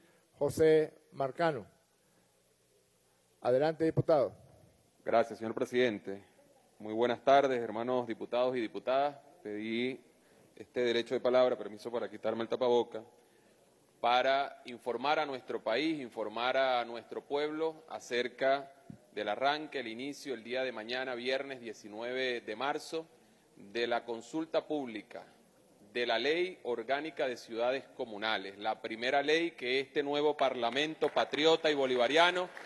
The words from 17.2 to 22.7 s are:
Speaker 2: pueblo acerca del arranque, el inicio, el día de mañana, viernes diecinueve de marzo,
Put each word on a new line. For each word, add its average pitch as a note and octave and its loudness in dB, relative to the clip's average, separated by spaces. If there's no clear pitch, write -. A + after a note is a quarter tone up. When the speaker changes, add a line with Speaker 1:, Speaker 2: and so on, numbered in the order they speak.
Speaker 2:
pueblo D3+ -4
acerca B2 -2
del G#2 -4
arranque, C#3+ -2
el A#2 -8
inicio, C3+ -10
el A2+ -8
día B2+ -4
de C3 -2
mañana, B2 -6
viernes C3 -4
diecinueve A#2+ -6
de G#2+ -8
marzo, D3 -4